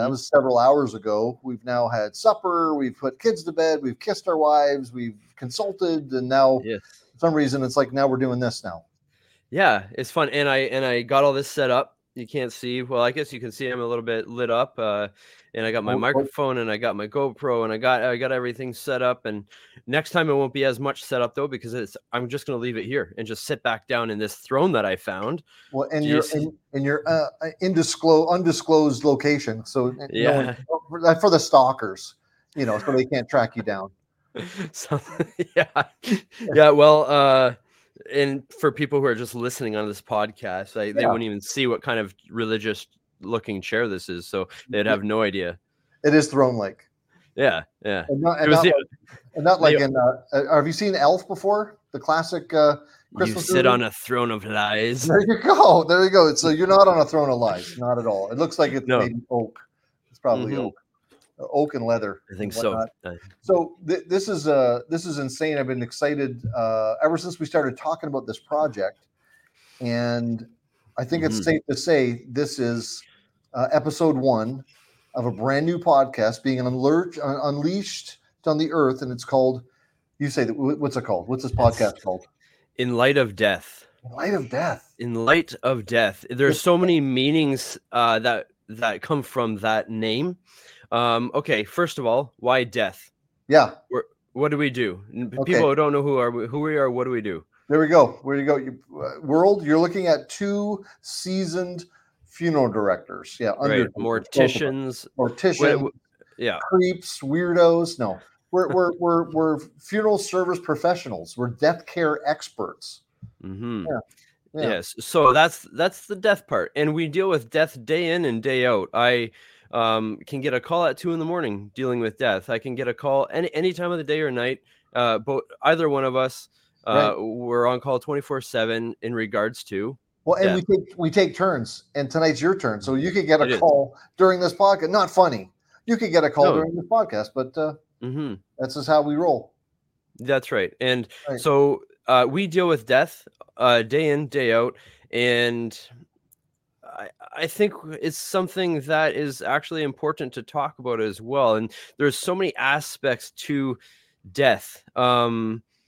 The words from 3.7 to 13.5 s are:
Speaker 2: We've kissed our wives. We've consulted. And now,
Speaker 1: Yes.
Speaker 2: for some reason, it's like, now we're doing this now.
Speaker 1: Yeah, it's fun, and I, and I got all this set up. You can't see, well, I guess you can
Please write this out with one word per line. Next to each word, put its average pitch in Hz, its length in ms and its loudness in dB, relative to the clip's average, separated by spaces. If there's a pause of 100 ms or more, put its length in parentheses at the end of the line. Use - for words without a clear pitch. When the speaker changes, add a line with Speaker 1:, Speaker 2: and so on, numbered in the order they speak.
Speaker 2:
We've 127 160 -6
kissed - 300 -6
our 170 100 0
wives. 147 540 2
We've 120 240 -10 (220)
consulted. 160 720 -4
And 127 160 -4
now, 131 380 4
Speaker 1:
Yes. 107 160 -6 (320)
Speaker 2:
for - 60 -20
some 165 140 2
reason, 139 300 2
it's 127 140 -2
like, 127 160 2
now 139 140 2
we're 131 100 0
doing 127 240 -2
this 117 200 -4
now. 85 220 -14 (680)
Speaker 1:
Yeah, 131 380 4
it's - 180 -8
fun, 151 200 0
and 143 200 0
I, 135 80 2 (160)
and 135 100 -2
I 123 200 0
got 135 200 2
all 143 80 4
this 135 160 -4
set 135 220 -2
up. 127 260 0 (200)
You 120 100 -12
can't 127 260 -6
see, 123 300 -8
well, 123 220 -2
I 123 80 2
guess 143 200 -6
you 127 80 -14
can 113 120 -12